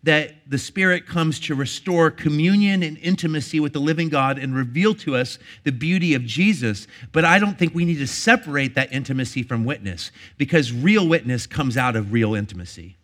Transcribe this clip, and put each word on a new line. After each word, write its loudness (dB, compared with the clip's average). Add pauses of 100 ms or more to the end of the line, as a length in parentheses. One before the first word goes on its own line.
that 0 (160)
the -2
Spirit 0
comes -2
to -4
restore 0
communion 2
and -6
intimacy -2
with 0
the -4
living 0
God 0
and -4
reveal 2
to -4
us -2 (260)
the 0
beauty 0
of 0
Jesus. 0 (260)
But 2
I 6
don't -2
think 0
we 0
need 0
to -4
separate 0
that -2
intimacy -4
from -2
witness, -6 (260)
because 2
real 4
witness 0
comes -2
out 0
of -4
real 2
intimacy. -8